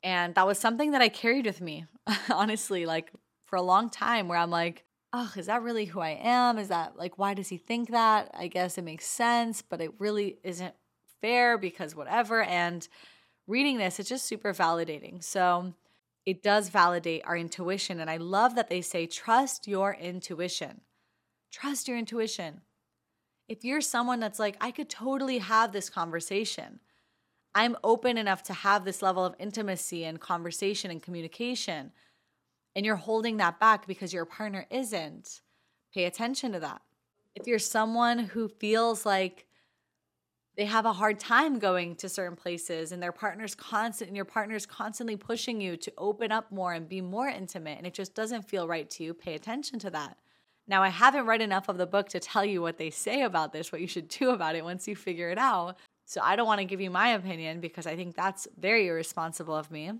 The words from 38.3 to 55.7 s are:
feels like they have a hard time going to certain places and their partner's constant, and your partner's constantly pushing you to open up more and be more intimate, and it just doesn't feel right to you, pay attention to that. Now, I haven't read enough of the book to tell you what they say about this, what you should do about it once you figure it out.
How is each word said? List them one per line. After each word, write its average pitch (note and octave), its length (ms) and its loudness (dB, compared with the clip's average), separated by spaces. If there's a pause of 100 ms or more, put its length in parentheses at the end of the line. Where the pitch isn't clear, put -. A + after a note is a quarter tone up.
feels A3 560 2
like F#3+ 420 0 (1120)
they G#3 80 0
have G#3+ 200 2
a A3+ 80 2
hard G#3 260 2
time C4 400 2
going F3+ 380 0
to F#3+ 120 -10
certain F3+ 260 -6
places E3+ 560 -6
and F3+ 100 -8
their F3 100 -4
partner's G3+ 440 -6
constant, A3 540 -4
and G3 60 -10
your G3 100 -4
partner's G#3+ 400 -4
constantly A3 500 -8
pushing A3+ 460 -4
you F3+ 160 -4
to - 200 -10
open G#3 360 -2
up A3 180 -2
more F#3 220 -2
and E3 160 -8
be F#3+ 100 -6
more G3+ 300 -4
intimate, F3 480 -8
and F3 100 -12
it F3+ 60 -10
just F#3+ 200 -8
doesn't A3 360 -6
feel F3+ 180 -2
right E3 220 -4
to - 140 -10
you, E3 100 -8
pay E3+ 220 -10
attention A#3+ 440 -8
to G3 120 -8
that. D#3 260 -8 (500)
Now, F#3+ 160 6
I F#3+ 60 6
haven't B3 360 6
read A3+ 160 4
enough G3 280 0
of F#3 80 -2
the F3+ 100 0
book G3+ 220 2
to F3+ 100 -4
tell G3+ 240 0
you G3 180 0
what E3 160 -2
they D#3+ 120 -6
say A3+ 320 -2
about F3 320 0
this, D#3+ 180 -8
what E3 100 -6
you E3+ 60 -4
should D#3+ 220 -8
do B3+ 220 2
about F3 240 0
it D#3+ 100 -4
once F3+ 220 -8
you G#3 80 -6
figure F3 340 -6
it F#3 80 -2
out. F#3+ 400 2 (280)